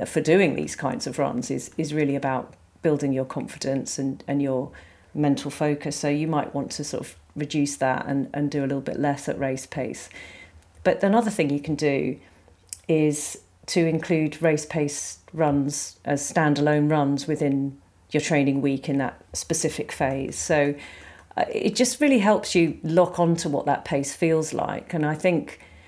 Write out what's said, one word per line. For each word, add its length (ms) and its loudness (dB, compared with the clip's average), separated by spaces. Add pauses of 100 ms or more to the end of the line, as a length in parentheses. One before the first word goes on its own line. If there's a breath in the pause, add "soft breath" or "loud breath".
for 140 0
doing 360 4
these 200 -6
kinds 300 -4
of 120 -8
runs 320 -2
is, 280 -6
is 160 -4
really 220 0
about 380 -4 (280)
building 300 2
your 120 0
confidence 760 -6
and, 300 -4
and 140 0
your 280 -2 (440 loud breath)
mental 360 2
focus. 460 -2
So 120 -2
you 180 0
might 280 -2
want 180 -4
to 120 -8
sort 180 -6
of 140 -14 (180)
reduce 420 -2
that 300 0
and, 280 -2
and 160 -2
do 100 -2
a 60 -2
little 160 -2
bit 160 -6
less 300 -2
at 100 -4
race 260 -4
pace. 460 -8 (760 loud breath)
But 180 4
another 280 4
thing 200 0
you 100 0
can 160 -2
do 420 0 (680 soft breath)
is 520 2 (260)
to 200 2
include 560 0
race 240 2
pace 520 -4 (140)
runs 720 0
as 160 0 (120)
standalone 580 4
runs 360 2
within 520 -2 (320)
your 100 0
training 400 2
week 280 -2
in 100 0
that 220 -4 (120)
specific 600 -4
phase. 440 -2
So, 380 2 (640 loud breath)
uh, 140 2
it 240 0
just 260 2
really 200 6
helps 340 2
you 280 4
lock 360 4
onto 300 2
what 180 0
that 180 0
pace 300 -2
feels 400 0
like. 400 -6
And 100 0
I 100 0
think, 460 0 (260 loud breath)